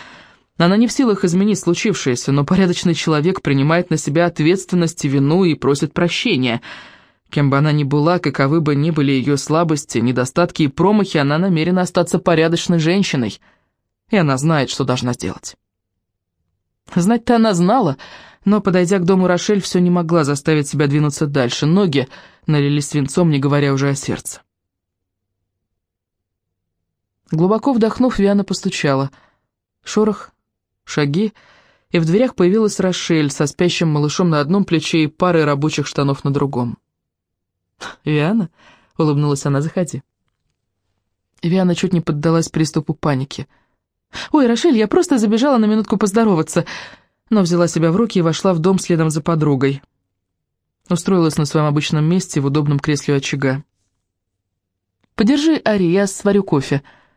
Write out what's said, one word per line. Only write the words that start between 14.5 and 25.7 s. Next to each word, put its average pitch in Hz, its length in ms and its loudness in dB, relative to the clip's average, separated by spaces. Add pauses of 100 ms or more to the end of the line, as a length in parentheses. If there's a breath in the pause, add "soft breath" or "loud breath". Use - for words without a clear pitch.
что - 160 -4
должна 123 280 -2
сделать. - 440 -10 (1400)
Знать-то 233 420 0
она 220 160 2
знала, 180 440 2 (460 loud breath)
но, 208 160 2
подойдя 185 400 0
к 175 60 -2
дому 185 220 2
Рошель, 180 340 0
все - 180 -2
не 180 100 2
могла 170 340 0
заставить 147 440 0
себя 143 200 0
двинуться 151 400 0
дальше. 143 380 -2
Ноги 156 420 2 (400 loud breath)
налились 143 420 0
свинцом, 151 400 0
не 143 100 2
говоря 143 340 0
уже 139 160 0
о 139 60 -2
сердце. - 460 -10 (3000)